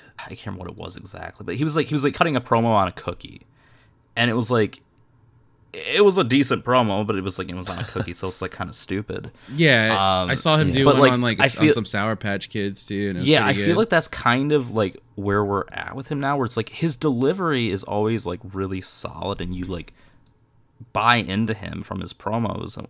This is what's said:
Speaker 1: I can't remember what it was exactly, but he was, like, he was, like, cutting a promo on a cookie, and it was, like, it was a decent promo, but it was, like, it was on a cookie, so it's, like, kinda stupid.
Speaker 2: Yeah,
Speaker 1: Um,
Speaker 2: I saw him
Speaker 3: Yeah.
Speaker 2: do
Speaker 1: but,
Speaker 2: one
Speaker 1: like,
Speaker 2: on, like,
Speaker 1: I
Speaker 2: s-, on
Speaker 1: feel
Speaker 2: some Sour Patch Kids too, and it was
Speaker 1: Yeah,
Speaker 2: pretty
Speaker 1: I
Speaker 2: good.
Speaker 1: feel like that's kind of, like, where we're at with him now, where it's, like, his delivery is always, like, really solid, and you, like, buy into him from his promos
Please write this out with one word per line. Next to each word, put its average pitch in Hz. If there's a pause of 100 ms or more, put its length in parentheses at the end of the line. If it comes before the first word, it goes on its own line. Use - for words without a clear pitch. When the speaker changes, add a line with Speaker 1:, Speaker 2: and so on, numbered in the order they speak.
(180)
Speaker 1:
I -
can't -
remember 98
what 87
it -
was 87
exactly, -
but 90
he 127
was, 156
like, 151
he 156
was, 139
like, 139
cutting 165
a 123
promo 117
on 101
a 87
cookie, - (760)
and 120
it -
was, 120
like, 113 (920)
it 117
was 196
a 185
decent 131
promo, 107
but 104
it 95
was, 98
like, 95
it 87
was 90
on 90
a 120
cookie, 90
so 95
it's, -
like, 92
kinda 98
stupid. - (240)
Speaker 2:
Yeah, 127 (300)
Speaker 1:
Um, 90
Speaker 2:
I 135
saw 156
him 156
Speaker 3:
Yeah. -
Speaker 2:
do 135
Speaker 1:
but, 143
Speaker 2:
one 131
Speaker 1:
like, 131
Speaker 2:
on, 123
like, 120
Speaker 1:
I 127
Speaker 2:
s-, 123
on -
Speaker 1:
feel 147
Speaker 2:
some 117
Sour 107
Patch 101
Kids 101
too, 101
and 92
it -
was -
Speaker 1:
Yeah, 143
Speaker 2:
pretty 135
Speaker 1:
I -
Speaker 2:
good. 101
Speaker 1:
feel 170
like 226
that's 165
kind 135
of, 131
like, 104 (200)
where 101
we're 98
at -
with 135
him 147
now, 139
where 127
it's, -
like, 110
his 160
delivery 143
is 95
always, 104
like, 87 (140)
really 95
solid, -
and 87
you, 90
like, 87 (1000)
buy 113
into 107
him 87
from 95
his 85
promos 98 (140)